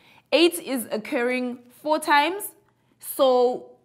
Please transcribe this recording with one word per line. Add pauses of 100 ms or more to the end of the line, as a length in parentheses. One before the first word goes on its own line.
(320)
Eight
is
occurring (240)
four
times. (560)
So (140)